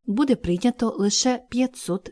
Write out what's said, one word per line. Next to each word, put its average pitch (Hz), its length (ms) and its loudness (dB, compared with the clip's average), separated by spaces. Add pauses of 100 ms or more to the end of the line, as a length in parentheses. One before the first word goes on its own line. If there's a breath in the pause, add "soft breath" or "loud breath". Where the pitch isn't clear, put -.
буде 254 300 2
прийнято 220 640 0
лише 240 500 0
п'ятсот 240 640 -4